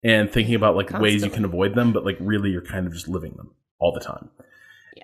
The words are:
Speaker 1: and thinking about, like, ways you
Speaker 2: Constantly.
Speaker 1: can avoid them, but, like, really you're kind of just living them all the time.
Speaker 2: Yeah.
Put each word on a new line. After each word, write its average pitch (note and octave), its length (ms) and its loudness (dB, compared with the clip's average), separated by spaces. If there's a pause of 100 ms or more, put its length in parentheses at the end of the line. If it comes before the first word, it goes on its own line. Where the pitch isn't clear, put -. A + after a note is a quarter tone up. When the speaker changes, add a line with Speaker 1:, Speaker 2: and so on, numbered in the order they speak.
Speaker 1:
and G#2+ 280 4
thinking A2+ 240 2
about, G#2 200 4
like, G2 160 -2
ways G#2 240 2
you G#2 60 2
Speaker 2:
Constantly. G2+ 140 -4
Speaker 1:
can G#2+ 100 0
avoid F#2+ 300 0
them, A#2+ 180 4
but, G#2+ 120 -2
like, G2 140 -2
really G2+ 320 -2
you're F2 140 -4
kind F#2+ 200 -6
of E2+ 80 -6
just E2+ 140 -12
living E2+ 280 -6
them - 160 -20 (280)
all F2 140 4
the - 120 -8
time. - 240 -14 (680)
Speaker 2:
Yeah. - 80 -20